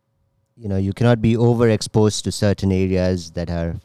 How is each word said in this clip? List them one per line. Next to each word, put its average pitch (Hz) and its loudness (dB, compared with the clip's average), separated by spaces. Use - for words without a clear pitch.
you 117 -14
know, 98 -2
you 98 -2
cannot 117 2
be 113 2
overexposed 113 2
to 95 -6
certain 98 0
areas 92 -2
that 85 -8
are 85 -4